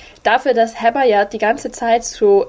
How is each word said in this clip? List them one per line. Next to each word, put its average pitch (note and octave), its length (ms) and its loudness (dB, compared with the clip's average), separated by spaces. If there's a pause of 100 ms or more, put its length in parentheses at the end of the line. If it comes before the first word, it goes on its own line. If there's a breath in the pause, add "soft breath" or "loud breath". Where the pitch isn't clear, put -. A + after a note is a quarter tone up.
(240 loud breath)
dafür, B3 300 0
dass A3+ 280 -2
Hammer A#3 240 0
ja G#3 200 2
die G#3+ 120 -12
ganze G#3+ 340 -2
Zeit A#3 340 -2
so, G3+ 440 2